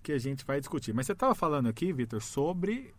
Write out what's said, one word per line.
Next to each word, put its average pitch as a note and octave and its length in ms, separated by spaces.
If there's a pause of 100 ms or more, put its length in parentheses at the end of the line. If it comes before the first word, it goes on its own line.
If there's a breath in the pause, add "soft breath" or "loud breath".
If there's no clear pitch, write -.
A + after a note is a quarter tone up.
que - 60
a D3 80
gente C3+ 260
vai C#3 140
discutir. C3+ 340
Mas B2+ 140
você G3+ 80
tava - 180
falando D3 340
aqui, E3+ 240
Vitor, A#2+ 300
sobre, F3+ 760